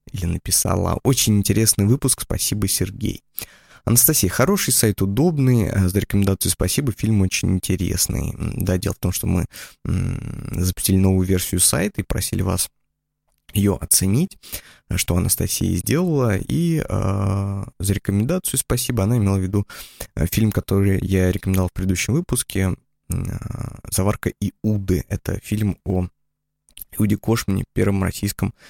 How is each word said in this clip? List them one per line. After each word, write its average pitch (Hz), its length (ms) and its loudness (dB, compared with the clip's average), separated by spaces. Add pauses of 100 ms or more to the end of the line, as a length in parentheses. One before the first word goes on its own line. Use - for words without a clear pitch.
(100)
или 92 140 -6
написала. 87 800 0
«Очень 113 340 2
интересный 101 480 2
выпуск, 120 380 0
спасибо, - 440 -2
Сергей». 98 560 -4 (600)
Анастасия, 151 460 4
«Хороший 185 420 2
сайт, 104 300 2
удобный, 127 640 2
э, 95 240 2
за 95 120 2
рекомендацию 98 520 0
спасибо, 127 400 0
фильм 110 300 0
очень 92 340 0
интересный». - 760 -2
М, - 320 -4
да, 95 140 2
дело 92 160 -2
в - 40 -14
том, - 140 -2
что - 140 -4
мы, 90 200 0 (380)
м, - 680 -4
запустили 92 440 0
новую 95 300 4
версию 92 340 0
сайта - 400 0
и - 40 -4
просили - 380 -4
вас 90 280 -2 (800)
её 98 280 2
оценить, 107 580 2 (560)
что 87 220 0
Анастасия 90 540 0
и 90 60 0
сделала, 131 600 0
и, 165 520 0
а, 98 800 -2 (120)
за 98 160 -2
рекомендацию 127 640 0
спасибо. 120 440 -2
Она 113 140 2
имела 98 220 2
в 95 40 0
виду, 98 240 0 (480)
э, - 120 0
фильм, 107 260 2
который 98 520 0
я 92 280 2
рекомендовал 95 360 0
в - 40 -6
предыдущем 95 420 -2
выпуске, - 460 -2
м, 92 160 0 (340)
а, - 680 -6 (120)
«Заварка - 500 0
Иуды». 98 680 0
Это 92 320 -4
фильм 104 440 -2
о 90 220 0 (920)
Иуде 104 180 2
Кошмане, 98 560 -2
первом 98 320 0
российском - 500 -4 (160)